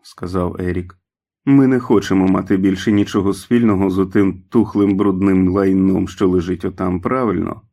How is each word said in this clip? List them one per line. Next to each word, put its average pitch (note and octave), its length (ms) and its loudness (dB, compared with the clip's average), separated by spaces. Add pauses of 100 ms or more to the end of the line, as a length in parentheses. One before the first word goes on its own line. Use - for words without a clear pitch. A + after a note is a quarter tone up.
сказав F2+ 600 -8
Ерік. F2+ 360 -6 (480)
"Ми C#3 220 6
не B2+ 120 2
хочемо G2 480 0
мати F#2+ 300 0
більше F#2+ 340 0
нічого G2+ 420 0
спільного G2+ 560 0
з F#2 100 -2
отим F#2+ 500 0
тухлим G#2 480 2
брудним F#2+ 520 2
лайном, F#2+ 580 0
що G2 200 -2
лежить F2+ 380 -2
отам, F#2 360 -4
правильно? A#2+ 600 -4 (120)